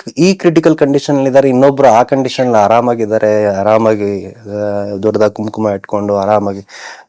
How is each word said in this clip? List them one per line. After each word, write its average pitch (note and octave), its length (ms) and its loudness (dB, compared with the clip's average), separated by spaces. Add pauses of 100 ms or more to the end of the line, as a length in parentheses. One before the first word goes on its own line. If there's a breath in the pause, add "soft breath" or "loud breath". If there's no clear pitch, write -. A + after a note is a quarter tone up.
(180)
ಈ F#3 160 2
ಕ್ರಿಟಿಕಲ್ E3 420 2
ಕಂಡೀಷನ್ C#3+ 400 0
ಅಲ್ಲಿ C3+ 140 0
ಇದಾರೆ, C3+ 180 4
ಇನ್ನೊಬ್ರು C3+ 400 4
ಆ A2+ 140 4
ಕಂಡೀಷನ್ C3 440 -2
ಅಲ್ಲಿ A#2+ 120 2
ಆರಾಮಾಗಿದ್ದಾರೆ, G#2+ 840 0
ಆರಾಮಾಗಿ, G2+ 880 0
ಆ, G#2 520 -8 (180)
ದೊಡ್ಡದಾಗಿ G#2 320 0
ಕುಂಕುಮ G#2+ 340 -4
ಇಟ್ಕೊಂಡು G2+ 480 -4
ಆರಾಮಾಗಿ G2+ 440 -2 (480 loud breath)